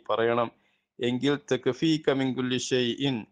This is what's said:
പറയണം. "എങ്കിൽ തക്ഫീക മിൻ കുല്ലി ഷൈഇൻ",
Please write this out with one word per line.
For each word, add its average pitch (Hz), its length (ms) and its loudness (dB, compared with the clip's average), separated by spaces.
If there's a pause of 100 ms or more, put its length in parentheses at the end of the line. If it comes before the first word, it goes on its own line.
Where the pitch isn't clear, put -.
(100)
പറയണം. 117 400 2 (500)
"എങ്കിൽ 123 380 0 (160)
തക്ഫീക 151 560 0
മിൻ 135 240 0
കുല്ലി 127 240 -2
ഷൈഇൻ", 127 720 -2